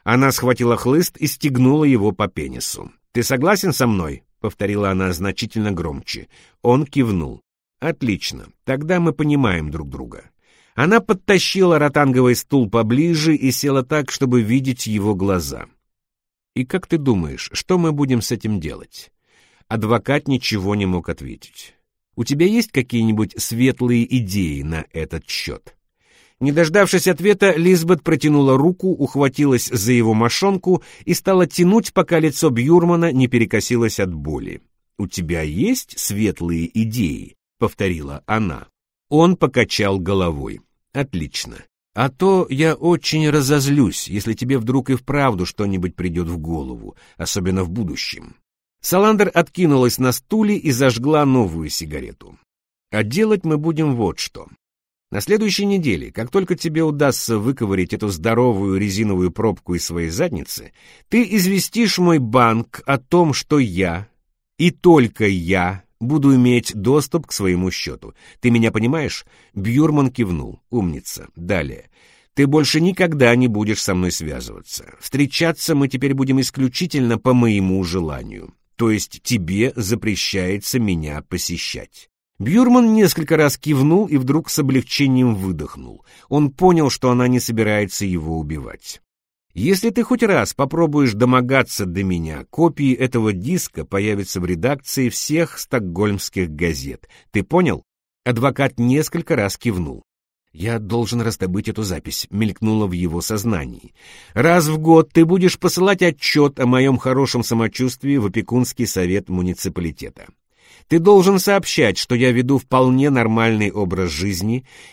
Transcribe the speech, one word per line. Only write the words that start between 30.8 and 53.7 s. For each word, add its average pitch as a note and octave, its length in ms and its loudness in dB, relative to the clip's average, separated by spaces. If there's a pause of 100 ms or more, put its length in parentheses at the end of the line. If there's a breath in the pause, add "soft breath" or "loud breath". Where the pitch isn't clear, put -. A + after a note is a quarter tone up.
и F3 100 0
стала F#3 320 2
тянуть, F#3+ 460 2
пока E3+ 260 0
лицо D#3 320 2
Бьюрмана E3+ 640 0
не B2+ 160 2
перекосилось A2+ 720 0
от F#2 120 -2
боли. D2+ 480 -8 (380)
«У G#2 80 -6
тебя E2 360 -6
есть B2+ 560 -4
светлые E2+ 720 -4 (120)
идеи?» G#2+ 540 -4 (220)
повторила D#2+ 680 -4
она. G#2+ 400 -4 (420)
Он E3 280 4
покачал G#2+ 640 0
головой. E2 640 -2 (320)
«Отлично. C3+ 640 -8 (380)
А B2 160 -2
то F#3 400 2
я D#3 240 2
очень D#3 560 0
разозлюсь, C#3+ 800 2
если G#2 260 -4
тебе B2+ 240 -2
вдруг B2 320 -2
и C3 60 2
вправду B2+ 500 -2
что-нибудь F#2 500 -4
придет E2+ 320 -4
в E2+ 100 -6
голову, C2+ 580 -10 (200 soft breath)
особенно F#2 480 -2
в E2 60 -6
будущем». - 640 -8 (440)
Саландер G3+ 520 2
откинулась D3 640 2
на B2+ 140 2
стуле G#3 460 -2
и D3+ 140 -2
зажгла C3+ 520 0
новую F2 460 0
сигарету. - 680 -12 (520)
«А A2 120 -2
делать F#3+ 420 0
мы D#3 120 0
будем D3+ 400 0